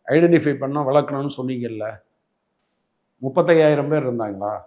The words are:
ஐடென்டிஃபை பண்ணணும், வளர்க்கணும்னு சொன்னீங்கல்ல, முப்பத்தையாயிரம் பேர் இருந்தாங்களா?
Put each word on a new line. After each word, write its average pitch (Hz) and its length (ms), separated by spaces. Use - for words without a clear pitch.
ஐடென்டிஃபை 160 540
பண்ணணும், 139 240
வளர்க்கணும்னு 139 520
சொன்னீங்கல்ல, 117 540
முப்பத்தையாயிரம் 151 640
பேர் 143 240
இருந்தாங்களா? 104 540